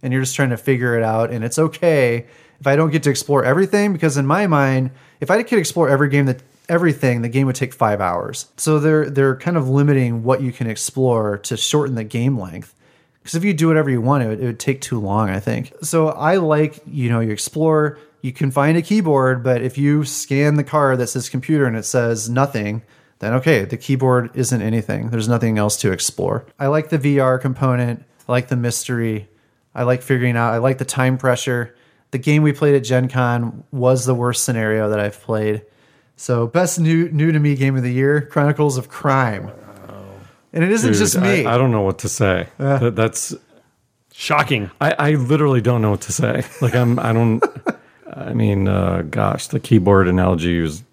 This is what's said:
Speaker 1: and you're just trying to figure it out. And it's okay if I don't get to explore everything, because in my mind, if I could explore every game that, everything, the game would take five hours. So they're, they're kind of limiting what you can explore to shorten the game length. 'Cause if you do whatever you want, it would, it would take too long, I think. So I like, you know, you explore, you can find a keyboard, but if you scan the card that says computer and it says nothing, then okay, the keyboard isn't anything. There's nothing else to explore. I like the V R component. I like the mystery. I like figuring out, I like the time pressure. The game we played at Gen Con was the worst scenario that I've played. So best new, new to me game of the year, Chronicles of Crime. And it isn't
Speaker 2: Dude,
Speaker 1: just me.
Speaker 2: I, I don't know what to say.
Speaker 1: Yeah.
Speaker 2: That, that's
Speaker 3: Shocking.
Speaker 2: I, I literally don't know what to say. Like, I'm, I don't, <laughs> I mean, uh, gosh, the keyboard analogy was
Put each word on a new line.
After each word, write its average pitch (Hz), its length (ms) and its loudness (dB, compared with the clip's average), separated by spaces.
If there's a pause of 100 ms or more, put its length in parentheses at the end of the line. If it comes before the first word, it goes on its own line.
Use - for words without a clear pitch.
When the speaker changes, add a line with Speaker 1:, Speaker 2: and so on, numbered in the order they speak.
Speaker 1:
and 127 100 -2
you're 131 80 2
just 131 140 -4
trying 139 160 2
to 117 60 -4
figure 123 400 0
it 113 60 2
out. 113 280 0
And 113 120 -4
it's 120 140 -4
okay 151 680 0 (340)
if 135 80 -2
I 139 80 4
don't 156 160 2
get 147 120 0
to 143 60 2
explore 135 340 0
everything, 196 500 2
because 151 240 0
in 139 100 0
my 190 180 2
mind, 135 460 2 (280)
if - 120 -4
I 214 100 2
could 233 160 0
explore 165 320 0
every 139 200 2
game 139 180 2
that, 127 140 -2 (280)
everything, 147 540 0
the 117 60 -4
game 135 180 0
would 127 80 -2
take 131 180 -6
five 104 280 0
hours. 90 460 -4 (100)
So 156 200 0
they're, 151 320 2
they're 135 280 0
kind 175 200 -4
of 135 120 -2
limiting 131 540 2
what 127 180 0
you 123 100 -4
can 120 180 -6
explore 110 680 -2
to - 180 -6
shorten 139 380 -2
the 113 80 -6
game 120 360 -2
length. 90 360 -14 (480)
'Cause - 120 -10
if 170 100 -2
you 202 80 2
do 160 140 0
whatever 156 220 2
you 123 120 0
want, 131 220 2
it 113 40 -2
would, 110 140 -4
it 127 40 -4
would 117 140 -6
take 131 220 -4
too 120 180 -6
long, 104 300 0
I 95 100 -2
think. 113 420 -6
So 156 280 0
I 156 280 0
like, 156 480 0
you 127 240 -4
know, 117 120 2
you 110 100 -2
explore, 151 680 0 (240)
you 127 120 -6
can 135 180 -2
find 143 260 2
a 165 40 0
keyboard, 139 600 0
but 123 180 0
if 127 160 -4
you 147 280 2
scan 143 500 0
the 147 80 0
card 139 360 2
that 120 80 -2
says 127 220 -6
computer 143 360 0
and 113 120 0
it 107 80 -6
says 117 440 -2
nothing, 113 520 -2 (380)
then 110 140 -4
okay, 127 320 2
the 120 120 -6
keyboard 127 560 0
isn't 123 280 -2
anything. 110 480 -2
There's 113 200 -2
nothing 113 280 2
else 104 200 0
to 101 140 0
explore. 92 540 -4 (140)
I 139 80 -2
like 151 220 -2
the 160 80 -2
V 139 220 0
R 131 200 2
component. 123 640 -2 (240)
I 123 40 -2
like 127 180 0
the 131 80 0
mystery. 117 680 -4 (480)
I 127 80 -4
like 127 180 0
figuring 123 360 0
out, 117 160 0
I 117 40 0
like 131 200 0
the 127 80 -6
time 131 320 0
pressure. 123 580 -2 (360)
The 139 60 -4
game 151 260 2
we 147 100 2
played 147 220 2
at 131 100 2
Gen 127 240 0
Con 120 640 -2
was 127 340 2
the 127 100 2
worst 120 300 -2
scenario 110 440 0
that 107 120 0
I've 101 200 -6
played. 107 420 -2 (520)
So 117 320 -2
best 170 320 0
new, 165 320 2
new 156 220 2
to 151 60 2
me 147 160 2
game 135 200 0
of 127 80 -2
the 123 80 -2
year, 139 300 2
Chronicles 147 560 0
of 127 120 -8
Crime. 117 600 -2 (1000)
And 165 100 0
it 190 80 2
isn't 220 220 2
Speaker 2:
Dude, 101 60 4
Speaker 1:
just 202 200 2
me. 185 260 2
Speaker 2:
I, 117 100 2
I - 20 4
don't 131 140 4
know 107 120 2
what 98 160 0
to - 100 -6
say. 90 380 0 (120)
Speaker 1:
Yeah. 139 200 0
Speaker 2:
That, 117 160 0
that's 113 400 -2 (800)
Speaker 3:
Shocking. 131 580 -2 (100)
Speaker 2:
I, 147 160 2
I 147 160 2
literally 135 480 2
don't 120 200 2
know 107 100 2
what 98 100 -2
to - 100 -10
say. - 320 -2 (180)
Like, 120 120 0
I'm, 123 240 2
I 113 160 0
don't, 113 300 2 (360)
<laughs> - 340 -20
I 120 200 -10
mean, 101 340 2
uh, 90 360 0
gosh, 101 440 -2
the - 120 -4
keyboard 98 480 4
analogy 90 540 2
was 82 320 -6